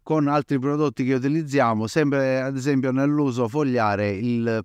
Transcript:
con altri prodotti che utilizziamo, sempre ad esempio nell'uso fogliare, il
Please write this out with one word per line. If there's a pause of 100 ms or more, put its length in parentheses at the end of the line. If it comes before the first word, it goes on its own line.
con
altri
prodotti
che
utilizziamo,
sempre
ad
esempio
nell'uso
fogliare,
il